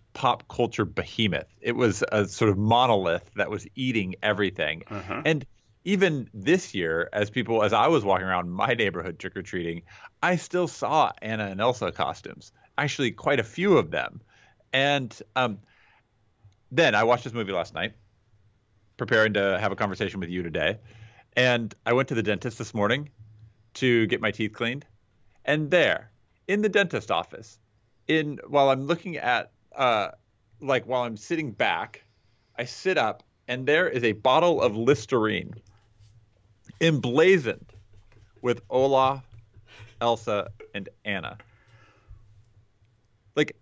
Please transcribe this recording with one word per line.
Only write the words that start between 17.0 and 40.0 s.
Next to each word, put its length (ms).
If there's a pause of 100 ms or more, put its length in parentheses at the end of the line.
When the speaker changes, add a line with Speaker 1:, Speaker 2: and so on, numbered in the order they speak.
Speaker 1:
watched 180
this 80
movie 220
last 200
night, 200 (1040)
preparing 380
to 220
have 140
a 60
conversation 420
with 80
you 160
today. 360 (580)
And 360 (120)
I 80
went 160
to 60
the 80
dentist 340
this 160
morning 380 (640)
to 320
get 120
my 120
teeth 200
cleaned. 340 (600)
And 260
there, 400 (340)
in 160
the 60
dentist 420
office, 480 (520)
in, 360
while 240
I'm 180
looking 280
at, 360 (220)
uh, 360 (500)
like, 260
while 180
I'm 120
sitting 360
back, 520 (540)
I 80
sit 320
up, 260 (240)
and 180
there 220
is 160
a 80
bottle 500
of 140
Listerine 800 (1300)
emblazoned 920 (680)
with 280
Olaf, 540 (800)